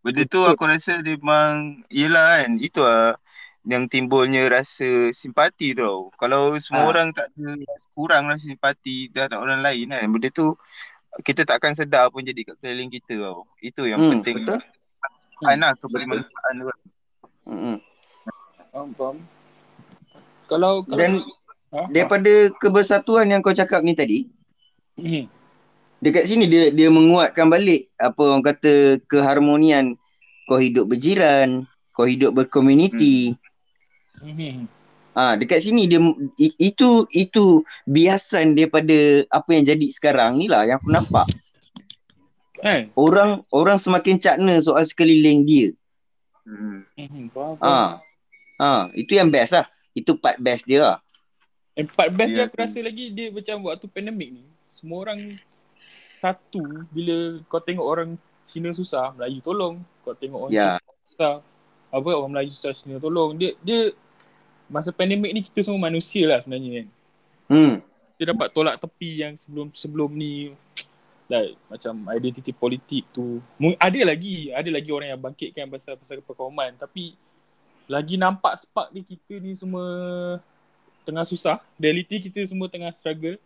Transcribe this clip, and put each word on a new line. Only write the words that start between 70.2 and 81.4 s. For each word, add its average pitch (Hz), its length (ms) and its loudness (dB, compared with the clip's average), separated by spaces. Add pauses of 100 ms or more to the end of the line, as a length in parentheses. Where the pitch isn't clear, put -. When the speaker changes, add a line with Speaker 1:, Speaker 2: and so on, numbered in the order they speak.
Speaker 2:
like, 110 240 -4 (140)
macam 113 260 -14 (180)
identiti 127 380 -8
politik 123 640 -8
tu. 120 260 -10 (180)
Mu-, 165 220 -2
ada 185 260 0
lagi, 165 460 -4
ada 139 180 -8
lagi 151 220 -8
orang 143 240 -8
yang 131 80 -16
bangkitkan 139 460 -14
pasal, 135 280 -18
pasal 135 240 -20
perkauman. 131 560 -10
Tapi 165 380 -16 (720)
lagi 151 300 -8
nampak 190 420 -2
spark - 380 -10
ni 190 80 -14
kita 196 340 -20
ni 190 160 -14
semua 185 300 -12 (1200)
tengah 160 240 -8
susah. 165 320 -6 (160)